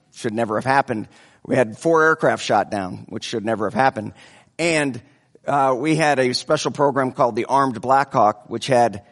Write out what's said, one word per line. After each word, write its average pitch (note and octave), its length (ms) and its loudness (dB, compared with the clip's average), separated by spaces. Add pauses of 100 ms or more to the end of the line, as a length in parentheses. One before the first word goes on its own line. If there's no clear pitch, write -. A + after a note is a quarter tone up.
(140)
Should A2+ 200 -8
never A2 220 -2
have A#2 100 -4
happened. C3 440 0 (360)
We - 100 -4
had A2+ 220 0
four E3 260 2
aircraft D#3 400 2
shot G#2 280 0
down, G2+ 380 -8
which A2 140 -12
should G#2+ 220 -8
never A2 200 -2
have F#2+ 80 -4
happened. A2 400 -2 (440)
And, D3 440 -2 (440)
uh, C3+ 320 0
we D3+ 180 0
had D3 220 2
a B2+ 160 2
special D3 380 -2
program C3+ 400 0
called A#2+ 240 0
the A#2 100 -4
Armed C3+ 360 0
Black C3+ 300 2
Hawk, G#2+ 380 0
which A2+ 180 -8
had A#2 440 4